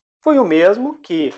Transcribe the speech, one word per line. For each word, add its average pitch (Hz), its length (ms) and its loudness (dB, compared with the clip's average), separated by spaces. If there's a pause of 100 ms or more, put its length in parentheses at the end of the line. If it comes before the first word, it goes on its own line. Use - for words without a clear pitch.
(220)
foi 302 160 2
o 247 60 2
mesmo 202 540 0
que, 156 400 -6